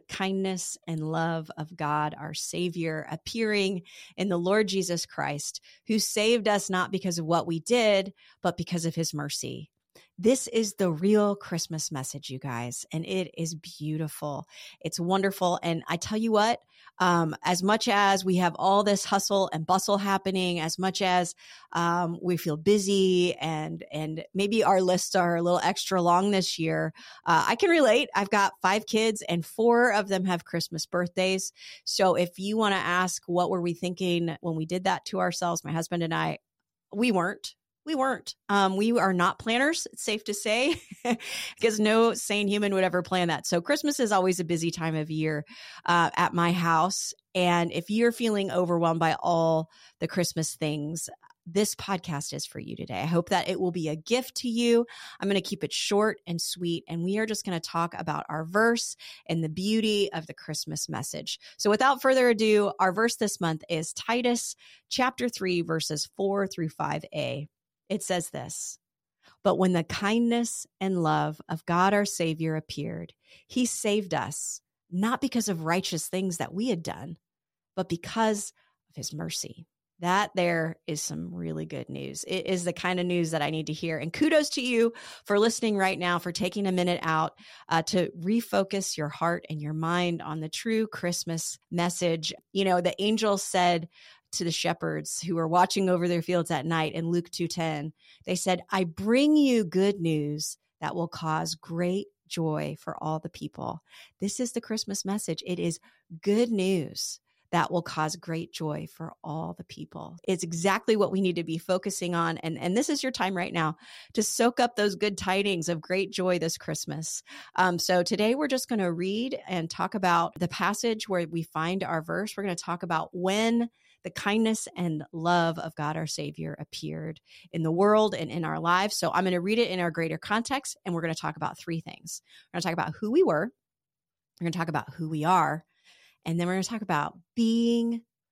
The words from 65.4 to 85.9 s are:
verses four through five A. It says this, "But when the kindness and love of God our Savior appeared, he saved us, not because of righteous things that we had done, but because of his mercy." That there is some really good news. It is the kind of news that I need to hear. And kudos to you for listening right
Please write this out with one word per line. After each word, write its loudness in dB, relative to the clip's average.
verses -4
four 0
through -4
five -4
A. -4
It -2
says -2
this, -10
"But 4
when 2
the 0
kindness 0
and 0
love 0
of -6
God 4
our 4
Savior -2
appeared, -8
he 0
saved -2
us, -6
not 0
because 0
of -4
righteous -2
things -2
that -6
we -2
had -2
done, -10
but -4
because -2
of -18
his -8
mercy." -8
That 2
there 0
is -4
some -8
really -6
good -10
news. -10
It -4
is -2
the -2
kind -2
of -2
news 0
that -2
I -2
need -4
to -6
hear. -6
And -6
kudos 2
to -4
you 2
for 2
listening 2
right 2